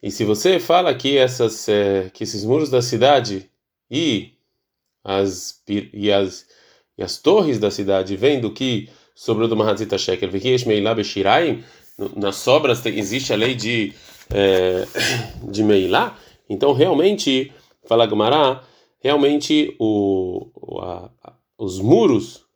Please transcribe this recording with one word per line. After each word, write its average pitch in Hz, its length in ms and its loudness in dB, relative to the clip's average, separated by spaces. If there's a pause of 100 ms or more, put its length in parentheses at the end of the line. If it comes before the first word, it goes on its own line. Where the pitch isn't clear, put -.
E - 80 -8
se - 140 -4
você 202 360 2
fala 175 340 2
que 135 220 0
essas, 123 520 0
é, 98 440 2
que - 120 -10
esses 104 200 -8
muros 135 260 0
da 127 120 2
cidade 120 680 0 (400)
e 127 440 -4 (680)
as 98 640 -4
pir-, 101 260 -6
e 104 200 -2
as, 98 340 -2 (500)
e - 60 -8
as 92 140 -8
torres 160 420 2
da 104 120 0
cidade 98 460 -2
vêm 131 240 2
do 107 100 -4
que 120 380 -4 (260)
sobrou 113 340 0
do 113 80 0
Mahatzit 107 420 0
Shekel, 92 320 -2
Veki 98 200 -4
Yesh 123 140 0
Meilá 107 300 0
Beshiraim, 110 680 0 (340)
no, - 180 -8
nas 101 200 -4
sobras 123 440 2
tem, 101 180 -4
existe 117 340 -4
a 107 40 0
lei 120 180 0
de, 110 380 -4 (400)
é, 92 540 2 (300)
<coughs> 117 340 -10
de 101 120 -2
meilá, 104 540 2 (320)
então 143 240 0
realmente, 143 800 2 (360)
fala 117 200 4
Gumará, 120 560 0 (400)
realmente 147 760 2
o, 98 760 -2
o, - 260 -14
a, 90 300 -12 (120)
a, - 100 -20 (260)
os 92 220 -6
muros 135 640 2 (120)